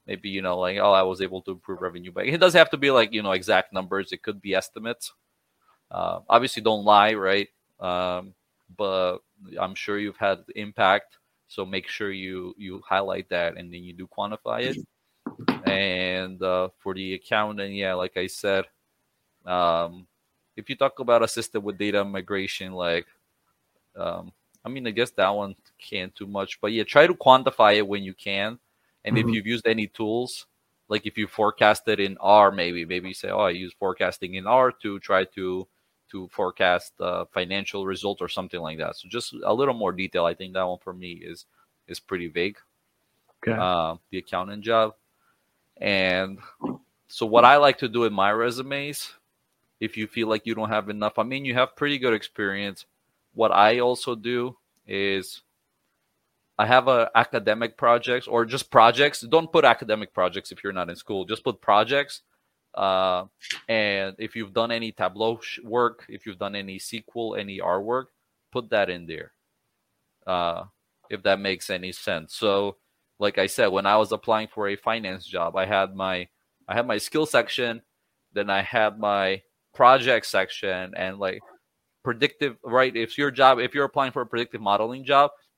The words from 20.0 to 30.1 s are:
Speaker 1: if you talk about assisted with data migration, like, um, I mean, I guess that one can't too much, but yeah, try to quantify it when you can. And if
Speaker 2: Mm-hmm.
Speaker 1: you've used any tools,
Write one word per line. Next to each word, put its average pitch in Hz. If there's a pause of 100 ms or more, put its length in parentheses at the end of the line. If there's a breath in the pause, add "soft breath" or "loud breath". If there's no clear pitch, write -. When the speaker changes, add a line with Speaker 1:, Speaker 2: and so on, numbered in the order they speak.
Speaker 1:
if 107
you 135
talk 135
about 120
assisted 113
with 101
data 101
migration, 98
like, 87 (920)
um, 87 (320)
I 113
mean, 127
I 110
guess 117
that 95
one 101 (220)
can't 95
too 98
much, 98
but 107
yeah, 110
try 151
to 180
quantify 123
it 104
when 101
you 95
can. 101 (460)
And 107
if 110
Speaker 2:
Mm-hmm. 113
Speaker 1:
you've 104
used 113
any 110
tools, 113 (420)